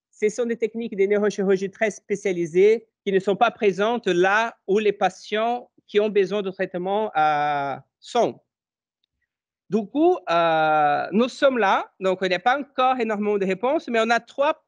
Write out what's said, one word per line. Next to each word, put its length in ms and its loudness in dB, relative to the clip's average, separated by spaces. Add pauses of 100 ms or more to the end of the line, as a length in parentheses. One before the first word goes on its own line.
(100)
ce 200 -2
sont 160 -6
des 100 -4
techniques 400 -6
de 100 2
neurochirurgie 640 0
très 220 -4
spécialisées 960 0 (160)
qui 80 -4
ne 80 2
sont 160 -2
pas 160 2
présentes 560 -2
là 480 2 (100)
où 140 2
les 120 0
patients 800 -4 (160)
qui 140 0
ont 80 2
besoin 340 0
de 80 -6
traitement, 680 -4
euh, 600 0 (240)
sont. 400 -2 (1300)
Du 160 -2
coup, 320 2 (100)
euh, 840 2
nous 160 2
sommes 300 0
là. 420 0
Donc, 220 0
il 60 0
n'y 60 -2
a 60 -2
pas 180 2
encore 400 -2
énormément 400 -2
de 80 -4
réponses, 420 -2
mais 120 0
on 100 0
a 80 2
trois 500 -4